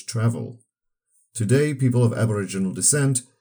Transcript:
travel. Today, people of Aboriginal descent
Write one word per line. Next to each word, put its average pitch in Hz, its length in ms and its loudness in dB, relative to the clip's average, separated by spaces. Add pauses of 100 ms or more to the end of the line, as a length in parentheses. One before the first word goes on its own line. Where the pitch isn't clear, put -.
travel. 117 520 -2 (760)
Today, 139 400 2
people 123 280 2
of 113 80 4
Aboriginal 98 600 -2
descent 135 480 0 (200)